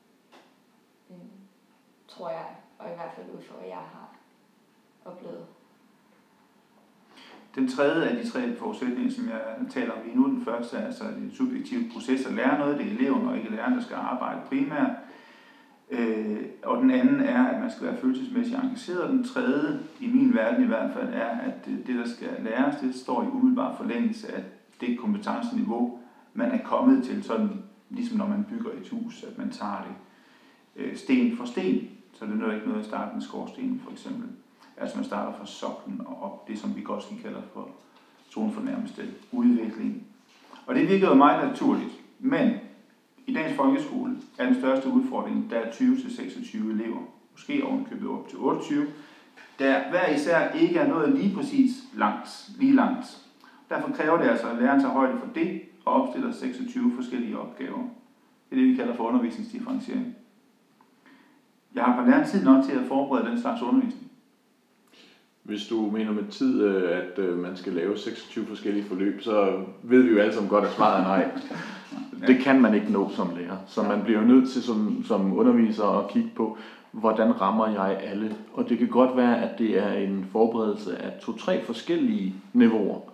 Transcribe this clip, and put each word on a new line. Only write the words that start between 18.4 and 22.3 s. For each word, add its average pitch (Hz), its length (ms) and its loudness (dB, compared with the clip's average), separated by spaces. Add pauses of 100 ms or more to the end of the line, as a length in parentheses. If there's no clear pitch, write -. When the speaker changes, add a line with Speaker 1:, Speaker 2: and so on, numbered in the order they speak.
Speaker 2:
engageret. - 380 -4
Og 147 80 -2
den 254 140 2
tredje, 190 560 0 (200)
i 247 80 -6
min 135 260 8
verden 117 300 4
i 113 40 4
hvert 110 260 0
fald, - 200 -4
er, 113 160 -2
at, 120 380 -6
øh, 107 200 -6
det, 123 80 0
der 117 120 -2
skal - 220 -8 (100)